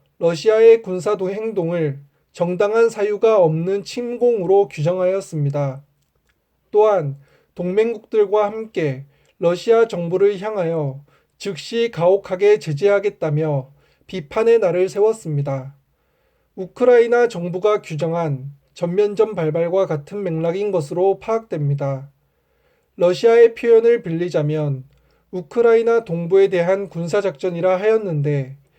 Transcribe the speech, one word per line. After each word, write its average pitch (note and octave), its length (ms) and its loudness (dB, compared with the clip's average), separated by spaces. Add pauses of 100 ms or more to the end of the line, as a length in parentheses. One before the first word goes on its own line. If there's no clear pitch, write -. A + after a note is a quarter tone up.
(220)
러시아의 A3 600 4
군사 F#3 360 -4
행동을 F#3 840 -4 (320)
정당한 G3+ 560 0
사유가 G#3 520 2
없는 E3+ 440 0
침공으로 A3+ 840 0
규정하였습니다. D3+ 1120 -2 (880)
또한 G3 440 2 (400)
동맹국들과 G#3 960 0
함께 D#3+ 540 -6 (320)
러시아 A3 500 2
정부를 F#3 540 -2
향하여 E3 640 -4 (320)
즉시 A#3 520 -6
가혹하게 G3 720 2
제재하겠다며 D#3 1120 -2 (360)
비판의 A3 520 0
날을 F3+ 300 0
세웠습니다. C#3+ 880 -2 (800)
우크라이나 A#3+ 720 2
정부가 F#3 520 -2
규정한 D#3 720 -6 (220)
전면전 G#3 640 -2
발발과 E3+ 500 0
같은 F3 360 -6
맥락인 F3 500 -4
것으로 F3+ 480 0
파악됩니다. C#3+ 920 -4 (840)
러시아의 A3+ 580 4
표현을 A#3 480 2
빌리자면 D#3 800 -4 (480)
우크라이나 A#3 720 2
동부에 F3 460 2
대한 F#3 400 0
군사작전이라 F3+ 880 -2
하였는데, D3+ 800 -2 (220)